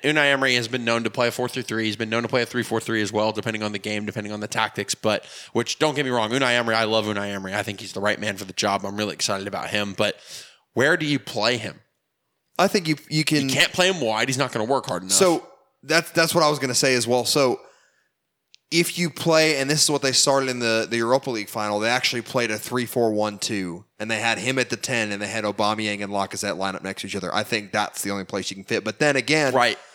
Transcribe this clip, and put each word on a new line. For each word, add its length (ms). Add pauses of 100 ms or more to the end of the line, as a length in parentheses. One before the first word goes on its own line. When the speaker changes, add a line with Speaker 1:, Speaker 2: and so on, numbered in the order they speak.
Speaker 1:
Unai 300
Emery 220
has 120
been 160
known 220
to 40
play 200
a 20
four 160
three 160
three. 220
He's 100
been 140
known 140
to 40
play 140
a 40
three 180
four 180
three 200
as 120
well, 180
depending 320
on 80
the 80
game, 260
depending 280
on 80
the 80
tactics. 460
But, 280 (300)
which, 260
don't 160
get 80
me 80
wrong, 200
Unai 240
Emery, 200
I 80
love 220
Unai 240
Emery. 240
I 100
think 160
he's 140
the 80
right 180
man 160
for 80
the 100
job. 320
I'm 120
really 160
excited 340
about 220
him. 280
But 200 (560)
where 240
do 80
you 140
play 380
him? 220 (800)
Speaker 2:
I 80
think 200
you, 80 (140)
you 140
can 240
Speaker 1:
You 80
can't 160
play 180
him 120
wide. 260
He's 120
not 120
gonna 140
work 220
hard 160
enough. 100
Speaker 2:
So 340 (360)
that's, 280
that's 240
what 80
I 60
was 100
gonna 160
say 200
as 120
well. 180
So 340 (1120)
if 260
you 140
play, 460
and 120
this 140
is 80
what 100
they 100
started 380
in 80
the, 320
the 80
Europa 320
League 200
final, 300
they 100
actually 340
played 260
a 80
three 300
four 240
one 260
two, 480 (140)
and 100
they 100
had 200
him 180
at 140
the 60
ten, 340
and 100
they 60
had 160
Aubameyang 600
and 80
Lacazette 460
line 180
up 80
next 180
to 60
each 80
other. 160
I 120
think 280
that's 300
the 80
only 160
place 240
you 60
can 80
fit. 200
But 140
then 180
again, 380
Speaker 1:
Right. 240 (180)